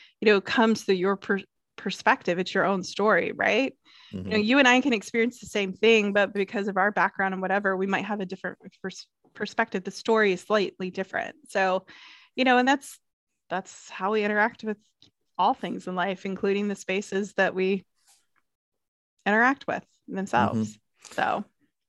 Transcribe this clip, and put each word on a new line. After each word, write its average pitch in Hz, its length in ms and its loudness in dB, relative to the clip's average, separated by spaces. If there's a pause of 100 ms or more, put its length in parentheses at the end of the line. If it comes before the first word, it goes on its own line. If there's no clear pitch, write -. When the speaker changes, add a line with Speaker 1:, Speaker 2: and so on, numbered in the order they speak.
(200)
Speaker 1:
you 214 60 -2
know, 202 140 6
comes 226 420 2
through 196 140 0
your 196 200 0
per-, 196 260 -4 (340)
perspective. 202 640 -2
It's - 140 -6
your 180 100 2
own 185 180 0
story, 202 500 0
right? 233 420 0 (360)
You 190 120 -10
know, 190 80 -10
Speaker 2:
Mm-hmm. 214 120 0
Speaker 1:
you 247 160 4
and 269 80 8
I 247 140 8
can 254 140 2
experience 233 440 -2
the 196 80 -18
same 190 280 -4
thing, 214 400 4
but 202 180 2
because 202 360 -4
of 196 100 -2
our 202 120 2
background 190 440 0
and 185 80 -8
whatever, 190 340 0
we 190 100 -2
might 196 200 -2
have 208 140 -6
a 190 60 -6
different 185 300 -10 (260)
pers-, - 240 -12 (280)
perspective. 208 500 -4
The 196 60 -10
story 214 420 2
is 180 80 -6
slightly 190 500 -2
different. - 460 -8 (140)
So, 190 340 0 (500)
you 254 100 0
know, 247 120 6
and 247 100 4
that's, 277 320 0 (520)
that's - 400 -10
how 190 220 -4
we 214 120 0
interact 208 400 0
with 214 140 -6 (580)
all 202 160 2
things 185 340 -10
in 185 80 -6
life, 185 300 -4
including 196 440 -2
the 196 60 -4
spaces 196 600 -6
that 185 200 0
we 190 300 0 (1400)
interact 233 400 2
with - 180 -6 (240)
themselves. 185 640 0
Speaker 2:
Mm-hmm. - 440 -20
Speaker 1:
So. - 300 -2 (440)